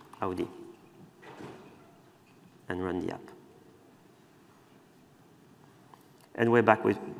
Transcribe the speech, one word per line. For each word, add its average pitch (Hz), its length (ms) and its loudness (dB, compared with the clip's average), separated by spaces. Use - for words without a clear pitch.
Audi 92 260 -4
and 92 160 -6
run 90 220 -4
the - 80 -6
app. - 80 -12
And 117 160 4
we're 120 120 6
back 110 200 6
with, 104 140 2